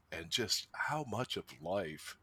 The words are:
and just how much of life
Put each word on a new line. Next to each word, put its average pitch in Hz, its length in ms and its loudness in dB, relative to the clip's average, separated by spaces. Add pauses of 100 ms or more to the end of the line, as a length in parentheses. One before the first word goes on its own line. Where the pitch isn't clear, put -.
(120)
and 82 180 -6
just - 440 2
how 147 360 0
much 110 280 0
of 98 80 -4 (160)
life 82 600 0